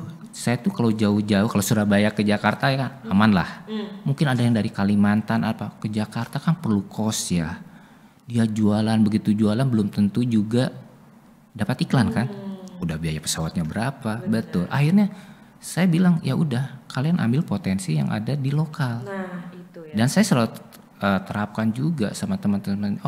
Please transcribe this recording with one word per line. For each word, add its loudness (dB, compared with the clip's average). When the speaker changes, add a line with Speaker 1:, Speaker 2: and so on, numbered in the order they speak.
Speaker 1:
saya -2
tuh -2
kalau 2
jauh-jauh, 2
kalau 0
Surabaya 4
ke 0
Jakarta 2
ya -2
kan, -
Speaker 2:
Hmm. -4
Speaker 1:
aman 6
lah. 0
Speaker 2:
Hmm. -8
Speaker 1:
Mungkin 0
ada 2
yang 4
dari -2
Kalimantan 2
apa, -6
ke -8
Jakarta -4
kan 2
perlu 0
kos -2
ya. -2
Dia 2
jualan, 2
begitu 2
jualan 2
belum 2
tentu 2
juga 2
dapat -2
iklan 2
kan. -2
Speaker 2:
Hmm. -12
Speaker 1:
Udah -4
biaya -4
pesawatnya -4
berapa?" -4
Speaker 2:
Benar. -2
Speaker 1:
Betul. -2
Akhirnya 4
saya -2
bilang, 4
"Ya -2
udah, -2
kalian 0
ambil 2
potensi -2
yang 0
ada -2
di -2
lokal." -2
Speaker 2:
Nah, -8
itu -18
ya. -20
Speaker 1:
Dan 4
saya 4
selalu, 2
eh, 2
terapkan -2
juga -2
sama -4
teman-teman, -2